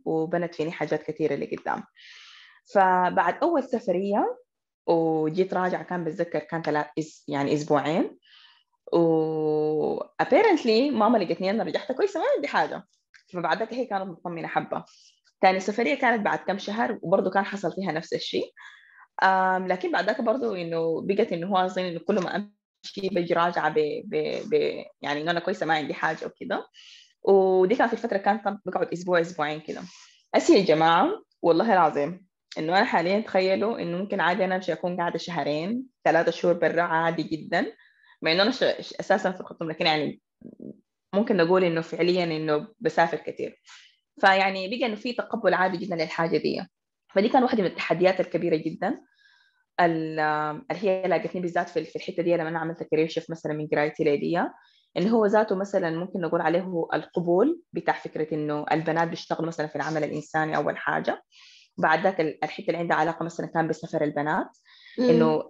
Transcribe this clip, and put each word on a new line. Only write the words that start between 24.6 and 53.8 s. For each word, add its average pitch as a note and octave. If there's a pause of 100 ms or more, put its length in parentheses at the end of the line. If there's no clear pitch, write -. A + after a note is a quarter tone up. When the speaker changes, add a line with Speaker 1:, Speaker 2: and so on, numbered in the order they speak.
Speaker 1:
يعني D3
إنه E3
أنا E3+
كويسة، F3+
ما D#3+
عندي D#3
حاجة D#3+
وكده. - (560)
ودي F#3+
كانت A#3+
الفترة A3
كانت G#3 (240)
بقعد F#3
أسبوع، F3+
أسبوعين D#3
كده. - (540)
أسي D4+
يا F#3
جماعة، E3 (200)
والله F3+
العظيم D#3 (320)
إنه E3
أنا A3
حاليا G3
تخيلوا G3
إنه E3+
ممكن G3+
عادي F3+
أنا F#3
أمشي F#3
أكون F3+
قاعدة E3+
شهرين، E3+ (180)
ثلاثة E3
شهور E3+
برا E3
عادي E3
جدا، E3 (560)
مع D#3+
إنه F#3
أنا A3+
ش-، B3+ (160)
ش-، -
أساسا F#3+
في F#3
الخرطوم، -
لكن E3+
يعني D3 (960)
ممكن G#3
نقول F3+
إنه E3
فعليا F3
إنه D#3 (120)
بسافر D#3+
كتير. - (580)
فيعني F#3+
بقى B3
إنه G#3+
في A#3+
تقبل G#3
عادي F3+
جدا F3
للحاجة E3
دي. - (480)
فدي G3+
كان C4
واحدة A#3+
من E3
التحديات F3+
الكبيرة E3+
جدا E3+ (800)
ال-، D#3+ (500)
اللي F3+
هي F#3
لاقتني F3
بالذات F3
في -
ال-، D#3
في -
الحتة F3+
دي F3
لما D#3+
أنا E3
عملت E3
كارير D#3+
شيفت D#3+
مثلا D#3+
من D3+
قرايتي D#3